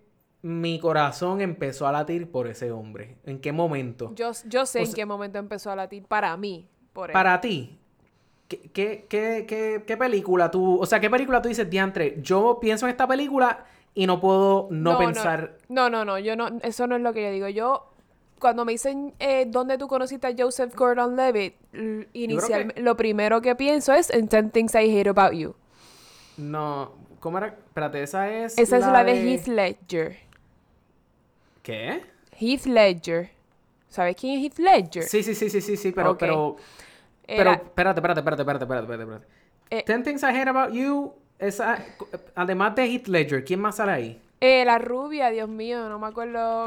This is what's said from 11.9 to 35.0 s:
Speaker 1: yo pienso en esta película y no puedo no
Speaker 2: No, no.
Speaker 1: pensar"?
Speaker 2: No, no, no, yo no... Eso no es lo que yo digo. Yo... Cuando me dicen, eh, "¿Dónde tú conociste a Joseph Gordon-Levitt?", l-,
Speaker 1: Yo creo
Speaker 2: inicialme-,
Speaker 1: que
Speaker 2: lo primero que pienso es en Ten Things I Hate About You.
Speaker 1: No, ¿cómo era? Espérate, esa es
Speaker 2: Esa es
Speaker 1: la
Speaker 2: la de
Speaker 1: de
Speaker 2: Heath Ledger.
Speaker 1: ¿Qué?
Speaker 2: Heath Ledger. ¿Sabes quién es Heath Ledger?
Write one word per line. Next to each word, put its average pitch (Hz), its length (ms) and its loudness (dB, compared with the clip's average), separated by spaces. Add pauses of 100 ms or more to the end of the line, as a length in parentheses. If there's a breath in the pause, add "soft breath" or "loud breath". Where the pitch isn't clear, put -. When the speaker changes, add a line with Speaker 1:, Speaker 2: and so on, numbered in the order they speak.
Speaker 1:
yo 214 380 4
pienso 220 260 0
en 247 60 0
esta 254 140 0
película 262 580 2 (280 loud breath)
y 190 140 0
no 180 140 2
puedo 190 500 4
no 165 220 2
Speaker 2:
No, - 0 -
no. - 60 4
Speaker 1:
pensar"? 165 580 0 (120)
Speaker 2:
No, 247 220 2
no, 226 140 -2
no, 196 140 -4
yo 220 180 -4
no... 233 120 -4 (140)
Eso 240 240 -4
no 247 100 0
es 240 60 -2
lo 240 100 0
que 220 120 -4
yo 202 80 -2
digo. 196 160 -4
Yo... 220 420 -2 (480)
Cuando 240 260 2
me 233 80 -2
dicen, 277 460 -4
eh, 269 300 2
"¿Dónde 254 300 -2
tú 269 100 -8
conociste 262 400 -4
a 247 100 -2
Joseph 247 380 0
Gordon-Levitt?", 247 800 2 (180)
l-, 220 300 -6
Speaker 1:
Yo 208 40 -18
creo - 60 -20
Speaker 2:
inicialme-, 226 640 -2
Speaker 1:
que 240 80 -8
Speaker 2:
lo 240 140 4
primero 220 460 2
que 247 140 2
pienso 277 360 2
es 330 180 6
en 220 180 2
Ten 214 220 4
Things 226 260 2
I 220 240 4
Hate 196 80 2
About 196 240 6
You. 151 240 -6 (800 soft breath)
Speaker 1:
No, 147 560 -6 (260)
¿cómo 170 200 -6
era? 214 100 -4
Espérate, 147 560 -8
esa 190 260 -4
es 226 280 -6
Speaker 2:
Esa 240 180 6
es 247 100 6
Speaker 1:
la 262 60 4
Speaker 2:
la 247 120 8
de 247 100 4
Speaker 1:
de 240 180 0
Speaker 2:
Heath - 160 -4
Ledger. 185 680 -2 (1500)
Speaker 1:
¿Qué? 123 400 -8 (360)
Speaker 2:
Heath 254 280 -2
Ledger. 180 640 2 (580)
¿Sabes 180 280 -2
quién 269 220 -4
es 269 60 -2
Heath 294 140 -8
Ledger? 262 460 4